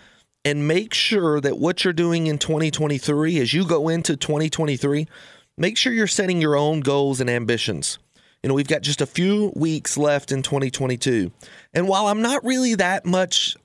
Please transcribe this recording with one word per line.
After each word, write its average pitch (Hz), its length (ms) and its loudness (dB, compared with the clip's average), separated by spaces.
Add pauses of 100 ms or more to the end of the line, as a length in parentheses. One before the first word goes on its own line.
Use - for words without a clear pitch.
(440)
and 147 240 0
make 185 260 0
sure 165 460 2
that 139 200 0
what 170 240 0
you're 185 100 0
doing 170 340 0
in 151 120 -2
twenty 156 320 -2
twenty-three, 151 680 0
as 120 140 0
you 180 120 2
go 160 220 0
into 165 300 0
twenty 151 320 -2
twenty-three, 147 580 -2 (500)
make 190 200 -2
sure 254 160 0
you're 220 140 0
setting 185 340 0
your 147 160 2
own 151 240 2
goals 139 400 0
and 123 80 0
ambitions. 113 720 -2 (440)
You 127 60 0
know, 135 40 2
we've 139 140 0
got 147 160 -2
just 147 180 -2
a 139 60 0
few 202 480 0
weeks 156 420 -2
left 143 340 0
in 135 120 -2
twenty 139 260 -2
twenty-two. 123 640 0 (420)
And 180 140 2
while 190 180 2
I'm 214 160 0
not 240 240 0
really 254 300 2
that 185 300 0
much 180 600 0